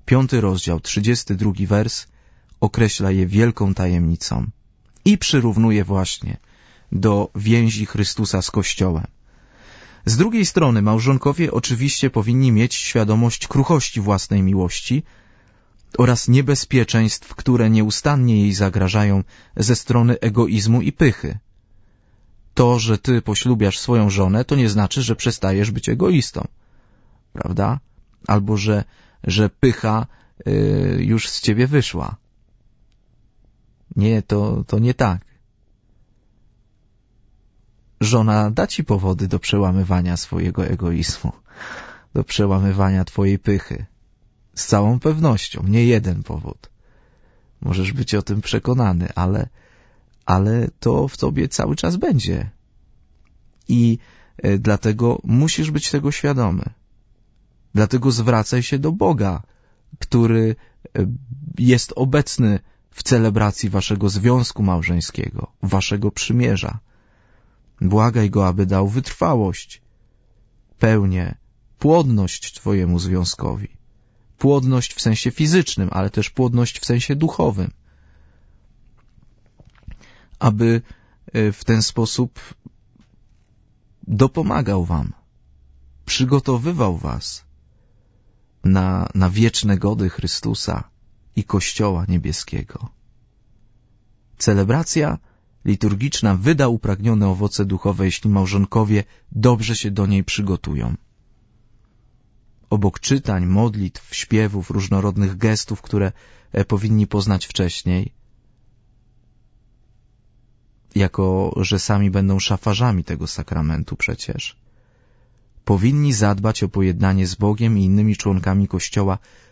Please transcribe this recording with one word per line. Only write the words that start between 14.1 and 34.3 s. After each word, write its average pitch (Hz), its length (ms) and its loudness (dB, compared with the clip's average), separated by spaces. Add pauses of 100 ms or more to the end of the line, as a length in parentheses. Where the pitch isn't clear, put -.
miłości 95 600 0 (920)
oraz 123 300 2
niebezpieczeństw, 123 1080 0
które 120 340 2
nieustannie 113 720 2
jej 101 120 2
zagrażają 98 680 2 (320)
ze 113 200 2
strony 120 440 2
egoizmu 110 640 2
i 107 100 -2
pychy. 107 480 0 (1120)
To, 120 260 4
że 110 180 0
ty 120 240 0
poślubiasz 107 580 0
swoją 113 300 2
żonę, 98 360 2
to 147 100 0
nie 123 140 2
znaczy, 104 320 0
że 117 140 -2
przestajesz 104 560 -2
być 110 180 -6
egoistą, 139 580 0 (840)
prawda? 101 460 -2 (480)
Albo 104 300 0
że, 104 260 0 (400)
że 101 260 0
pycha, 110 580 0 (400)
y, 101 520 0
już 107 300 0
z - 120 -8
ciebie 110 260 2
wyszła. 87 480 -2 (1800)
Nie, 107 260 2
to, 107 420 -2